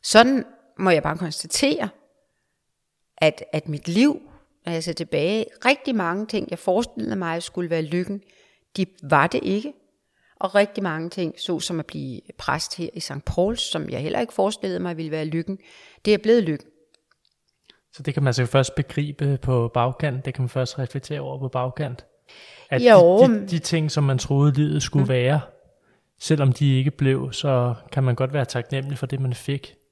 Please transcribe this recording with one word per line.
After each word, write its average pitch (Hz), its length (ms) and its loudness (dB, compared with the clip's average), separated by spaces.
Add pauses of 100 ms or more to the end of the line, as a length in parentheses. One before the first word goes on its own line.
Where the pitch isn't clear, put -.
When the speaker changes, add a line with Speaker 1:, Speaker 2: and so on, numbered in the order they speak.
Speaker 1:
Sådan 233 420 4 (340)
må 185 100 2
jeg 156 140 4
bare 156 140 -2
konstatere, 180 720 -2 (1300)
at, - 260 2 (100)
at 156 160 -4
mit 147 180 -6
liv, 196 340 2 (440)
når 170 80 -6
jeg 165 100 -4
ser 165 100 -6
tilbage, 202 520 -2 (200)
rigtig 269 300 0
mange 190 300 -2
ting, 214 240 -6
jeg 170 100 -8
forestillede 202 560 -4
mig, 170 280 -6
skulle 175 260 -8
være 165 120 -2
lykken, 180 400 -4 (560)
de 190 80 0 (180)
var 147 240 4
det - 160 -2
ikke. 220 300 -4 (680)
Og 185 160 -2
rigtig 202 280 0
mange 165 260 -6
ting, 170 300 -6
såsom 170 400 -6
at 147 60 -8
blive 135 360 -10 (160)
præst - 380 -6
her 175 180 -8
i 175 60 -12
Sankt 139 260 -10
Pauls, 202 360 -2
som - 280 -6
jeg 123 120 -6
heller - 180 -4
ikke 233 140 -6
forestillede 190 460 -2
mig 175 180 -6
ville 160 140 -6
være 156 140 -4
lykken, 165 320 -6 (480)
det 208 80 4
er 208 40 2
blevet 220 260 4
lykken. 156 240 -4 (1300)
Speaker 2:
Så 143 100 -18
det 143 100 -4
kan 143 100 0
man 135 40 2
altså 123 180 0
først 131 300 0
begribe 143 680 -2
på 120 320 0
bagkant, 127 520 -2
det 131 80 -8
kan - 80 -6
man 123 80 -2
først 131 300 -4
reflektere 139 400 -8
over 135 200 -10
på 131 80 -6
bagkant? 127 580 -6 (640)
At - 120 2
Speaker 1:
Jo. 208 460 10
Speaker 2:
de, 240 140 4
de, 196 60 -10
de 170 120 0
ting, 156 320 -2
som 147 120 2
man 135 140 2
troede, 143 360 4
livet 151 300 0
skulle 139 200 2
Speaker 1:
Mm. 127 60 0
Speaker 2:
være, 131 320 2 (840)
selvom 143 300 4
de 135 240 2
ikke 131 140 0
blev, 135 420 0
så 123 420 0 (160)
kan 135 120 0
man 127 120 2
godt 131 180 -2
være 139 120 0
taknemmelig 135 520 -6
for - 80 -6
det, 131 140 -6
man 131 140 -2
fik. - 420 -8 (160)